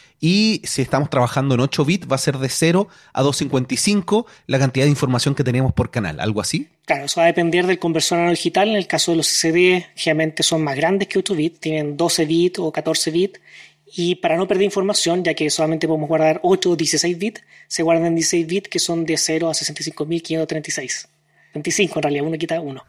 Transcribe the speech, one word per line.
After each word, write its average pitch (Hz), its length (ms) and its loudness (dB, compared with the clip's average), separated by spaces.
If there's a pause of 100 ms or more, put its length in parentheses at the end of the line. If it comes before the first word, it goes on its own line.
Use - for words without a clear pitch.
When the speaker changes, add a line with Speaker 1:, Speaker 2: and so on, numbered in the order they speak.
(200)
Speaker 1:
y 202 440 2
si - 180 -2
estamos 139 280 0
trabajando 131 440 0
en 120 60 2
ocho 143 240 0
bits, 165 260 -2
va 135 60 2
a - 20 -4
ser 131 200 -2
de 135 100 -2
cero 170 400 2 (240)
a - 100 0
dos 139 140 2
cincuenta 131 380 -2
y - 20 0
cinco 208 500 0 (200)
la 135 120 0
cantidad 131 280 2
de 147 40 6
información 135 440 2
que 139 100 0
tenemos 127 280 2
por - 180 -2
canal, 87 300 -4
¿algo 104 200 -2
así? 180 280 -4 (180)
Speaker 2:
Claro, 143 200 -2
eso - 140 -2
va 165 40 6
a - 20 8
depender 175 400 2
del 180 120 2
conversor 170 400 0
analógico 170 220 2
digital. 185 300 0
En 214 60 0
el 185 100 -2
caso 165 240 0
de 165 60 2
los 156 100 0
C - 80 0
C 165 180 2
D, 180 420 4
generalmente 156 480 0
son 160 200 0
más 139 140 -2
grandes 185 320 0
que - 100 -2
ocho 190 160 -2
bits, 160 260 -2
tienen 151 360 -4
doce 165 280 0
bits 170 340 2
o 170 140 -4
catorce 156 380 -2
bits, 180 300 -2 (560)
y 175 200 0
para 165 200 0
no 185 120 -2
perder 196 160 2
información, 185 580 0
ya 165 120 0
que 151 160 -2
solamente 160 360 0
podemos 156 220 -2
guardar 156 340 2
ocho 185 280 2
o 170 60 2
dieciséis 165 420 -2
bits, 214 240 -6 (260)
se - 140 -4
guardan 165 320 2
dieciséis 165 320 0
bits 190 220 -4
que - 100 -4
son 165 260 -2
de 160 120 -2
cero 160 340 -2
a 156 40 -2
sesenta - 280 -6
y - 20 -8
cinco 151 220 -6
mil 165 160 -4
quinientos 160 260 -4
treinta 156 200 -6
y 160 40 -6
seis. - 360 -8 (440)
Veinticinco 165 460 -2
en 151 40 0
realidad, 143 240 0
uno 160 120 -4
quita 165 220 -4
uno. 139 280 -10